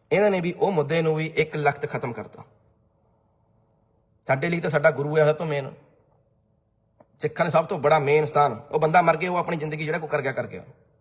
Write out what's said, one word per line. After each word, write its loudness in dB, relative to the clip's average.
ਇਹਨਾਂ 4
ਨੇ 0
ਵੀ -4
ਉਹ 2
ਮੁੱਦੇ 0
ਨੂੰ 2
ਵੀ -4
ਇੱਕ -2
ਲਖਤ 0
ਖਤਮ -6
ਕਰਤਾ। -14
ਸਾਡੇ 0
ਲਈ -2
ਤਾਂ -2
ਸਾਡਾ 4
ਗੁਰੂ 0
ਹੈ 6
ਸਭ 4
ਤੋਂ -6
ਮੇਨ, -6
ਸਿੱਖਾਂ -2
ਦਾ -2
ਸਭ 2
ਤੋਂ -4
ਬੜਾ 4
ਮੇਨ 2
ਸਥਾਨ। 0
ਉਹ -2
ਬੰਦਾ 4
ਮਰ 2
ਗਿਆ, -4
ਉਹ -2
ਆਪਣੀ -2
ਜ਼ਿੰਦਗੀ -6
ਜਿਹੜਾ -4
ਕੋਈ -8
ਕਰ -2
ਗਿਆ, -2
ਕਰ -6
ਗਿਆ, -14